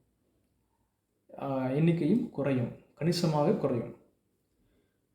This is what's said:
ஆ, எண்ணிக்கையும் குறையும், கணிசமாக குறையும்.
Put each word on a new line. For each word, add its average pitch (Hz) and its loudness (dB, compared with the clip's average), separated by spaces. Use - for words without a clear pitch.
ஆ, 131 -2
எண்ணிக்கையும் 165 2
குறையும், 135 -2
கணிசமாக 156 2
குறையும். 131 -2